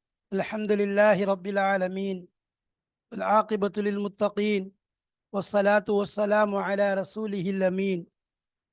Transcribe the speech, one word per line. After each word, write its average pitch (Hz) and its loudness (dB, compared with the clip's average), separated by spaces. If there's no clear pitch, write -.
الحمد 208 -4
لله 202 4
رب 190 -2
العالمين. 196 -2
والعاقبة 208 2
للمتقين. 202 -2
والصلاة 202 2
والسلام 208 0
على 196 0
رسوله 196 -4
الأمين 190 0